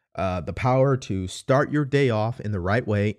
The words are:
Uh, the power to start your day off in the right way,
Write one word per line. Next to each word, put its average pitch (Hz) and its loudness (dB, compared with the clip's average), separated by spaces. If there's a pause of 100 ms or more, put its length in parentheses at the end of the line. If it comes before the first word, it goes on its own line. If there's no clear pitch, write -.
(140)
Uh, 90 -2
the 82 -8
power 131 2
to 95 -4
start - 0
your 147 0
day 139 2
off 110 0
in 107 -6
the 101 -2
right 101 0
way, 104 0